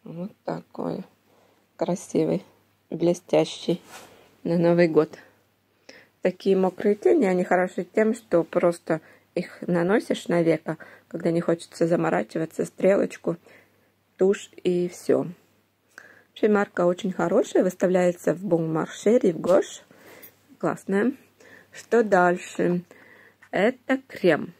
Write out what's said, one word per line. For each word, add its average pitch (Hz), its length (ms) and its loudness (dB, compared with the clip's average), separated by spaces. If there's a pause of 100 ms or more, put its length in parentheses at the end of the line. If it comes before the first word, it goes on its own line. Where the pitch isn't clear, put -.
Вот 170 280 -12 (120)
такой 170 600 -8 (720)
красивый, 165 680 -2 (460)
блестящий 170 880 -2 (640)
на 175 160 0
Новый 170 300 4
год. 156 300 0 (1040)
Такие 190 340 0
мокрые 190 380 0
тени, 320 320 2
они 180 160 0
хороши 185 420 -2
тем, 220 300 0
что 170 300 -2
просто 170 560 -2 (340)
их - 320 -8
наносишь 175 640 -2
на 175 140 0
веко, 160 360 -2 (300)
когда 170 240 -4
не 170 80 0
хочется 170 480 -4
заморачиваться, 165 760 -2
стрелочку, 180 720 -2 (800)
тушь 196 340 0 (120)
и 180 260 -2
всё. - 380 -2 (1000)
Вообще - 200 -2
марка 202 380 2
очень 180 240 -2
хорошая, 202 540 0
выставляется 180 720 0
в 180 100 -10
Бон 165 280 0
Марше, 202 460 0
Рив 185 220 0
Гош. 185 420 0 (760)
Классная. 196 540 -2 (600)
Что - 320 0
дальше? 180 800 2 (680)
Это 254 560 -2
крем. 170 540 0